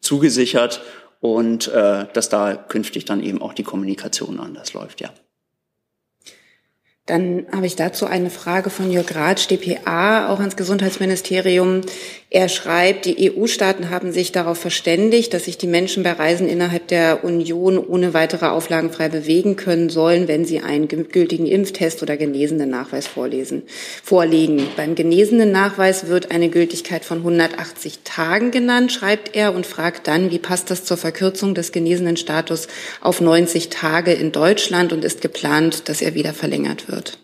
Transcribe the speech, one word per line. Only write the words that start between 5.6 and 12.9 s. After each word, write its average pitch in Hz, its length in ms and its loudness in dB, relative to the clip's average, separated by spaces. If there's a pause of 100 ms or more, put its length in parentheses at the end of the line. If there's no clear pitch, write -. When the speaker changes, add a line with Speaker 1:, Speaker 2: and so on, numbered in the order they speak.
Speaker 2:
Dann 175 460 -2
habe 190 140 -2
ich 180 100 -4
dazu 180 280 -2
eine 180 260 -2
Frage 190 380 -2
von 190 220 -4
Jörg 180 240 0
Ratsch, 160 320 0
D 190 120 2
P 175 260 -4
A, 196 440 2
auch 196 120 0
ans 196 160 -2
Gesundheitsministerium. 185 1300 0 (480)
Er 185 180 4
schreibt, 175 560 2